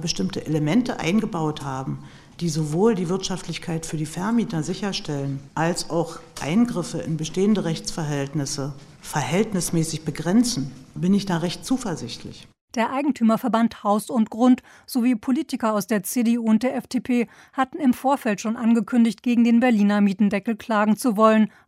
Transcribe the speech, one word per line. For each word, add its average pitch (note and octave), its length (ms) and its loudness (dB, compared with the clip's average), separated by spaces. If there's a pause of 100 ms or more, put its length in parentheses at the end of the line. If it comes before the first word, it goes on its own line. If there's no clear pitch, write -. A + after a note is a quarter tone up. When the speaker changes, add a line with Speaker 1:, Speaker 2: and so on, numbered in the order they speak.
Speaker 1:
bestimmte F3 460 -4
Elemente D#3+ 520 0
eingebaut D#3+ 640 -2
haben, C3+ 360 -6 (420)
die E3+ 80 -2
sowohl D#3+ 460 2
die F3+ 160 -4
Wirtschaftlichkeit E3+ 720 -6
für D#3+ 140 -6
die D3+ 80 -4
Vermieter G3 560 -2
sicherstellen, C#3+ 800 -6 (140)
als E3 360 -2
auch E3 280 -2 (220)
Eingriffe F3+ 580 0
in D#3 200 -4
bestehende F#3 460 0
Rechtsverhältnisse C#3+ 1080 -4 (300)
verhältnismäßig E3 1040 -2
begrenzen, E3 640 0 (220)
bin F3 180 0
ich G3 140 2
da E3+ 120 0
recht E3 280 -4
zuversichtlich. E3 800 -6 (260)
Speaker 2:
Der A3+ 180 -2
Eigentümerverband A3+ 880 0
Haus G#3 280 0
und A3 180 0
Grund B3+ 340 4 (240)
sowie B3+ 280 0
Politiker B3 580 -2
aus G3+ 140 -2
der G#3 160 0
C - 200 -2
D A#3 140 4
U A#3 80 -4
und A3 180 4
der C4 140 -2
F B3 100 -6
D A#3+ 140 -2
P A#3+ 260 0 (280)
hatten C#4 240 -2
im C#4 160 4
Vorfeld C4 480 -2
schon A3 140 -4
angekündigt, A#3 640 2
gegen A#3+ 200 4
den A#3 160 6
Berliner G#3 440 4
Mietendeckel G3+ 520 0
klagen G#3+ 420 0
zu A3+ 200 0
wollen, A3 340 6 (180)